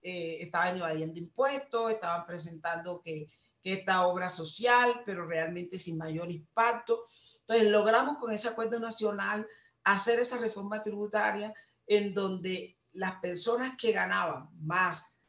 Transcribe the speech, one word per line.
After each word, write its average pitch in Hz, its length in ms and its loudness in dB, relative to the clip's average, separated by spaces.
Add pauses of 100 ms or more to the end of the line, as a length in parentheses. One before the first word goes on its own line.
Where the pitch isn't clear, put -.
eh, 170 400 -6
estaban 180 360 0
evadiendo 165 420 -2
impuestos, 233 720 0
estaban 170 340 -2
presentando 170 760 -6
que, 156 300 -10 (320)
que 185 120 -2
esta 185 340 2
obra 180 240 0
social, 240 760 2
pero 175 220 -6
realmente 175 500 -4
sin 165 220 -6
mayor 160 320 -6
impacto. 233 760 0 (360)
Entonces 220 280 6
logramos 226 480 6
con 226 140 -4
ese 214 160 -2
acuerdo 226 320 -2
nacional 214 680 -2 (360)
hacer 202 360 4
esa 247 180 0
reforma 214 440 -4
tributaria 208 720 -2 (320)
en 208 300 2
donde 185 640 -4 (140)
las 185 240 -4
personas 233 600 -2
que 226 140 0
ganaban 185 580 0 (100)
más 175 500 0 (200)